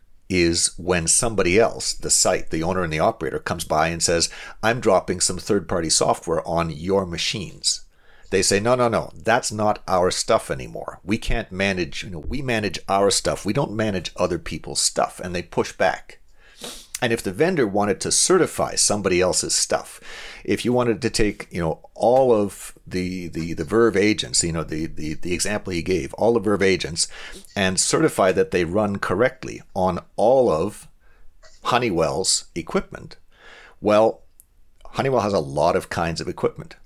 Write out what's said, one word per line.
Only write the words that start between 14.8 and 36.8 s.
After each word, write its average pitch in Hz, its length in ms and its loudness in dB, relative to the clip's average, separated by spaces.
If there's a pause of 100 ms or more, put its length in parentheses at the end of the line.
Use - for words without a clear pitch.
And 90 140 -6
they 87 80 -4
push - 300 -4
back. - 460 -2 (840)
And 120 80 0
if 117 120 -2
the 98 100 -4
vendor 151 320 2
wanted 101 360 0
to - 100 -4
certify - 640 2
somebody 95 460 2
else's - 340 0
stuff, - 440 -4 (460)
if - 180 0
you 117 80 0
wanted 120 300 0
to 113 80 0
take, 104 400 0
you 95 100 -6
know, 80 360 -4
all 127 360 4
of 104 540 -2
the, 92 420 -6
the, 80 260 -6
the 80 100 -4
Verve 101 340 4
agents, - 460 2
you 85 80 -2
know, 80 120 -2
the, 78 220 -4
the, 78 300 -4
the - 180 -4
example 98 400 -4
he 85 80 -2
gave, 85 320 -2
all 110 200 2
the 120 60 2
Verve 101 220 2
agents, 90 460 2 (480)
and 95 240 2
certify 120 540 4
that 92 180 2
they 87 140 2
run 101 320 0
correctly 95 640 -2 (120)
on 92 220 0 (180)
all 120 360 4
of 85 360 -2 (760)
Honeywell's 90 880 0
equipment, - 640 -6 (640)
well, 107 400 4 (720)
Honeywell 127 300 2
has 101 120 0
a 95 60 2
lot 73 360 2
of 90 140 -4
kinds 82 320 -4
of - 60 -8
equipment. - 480 -6 (100)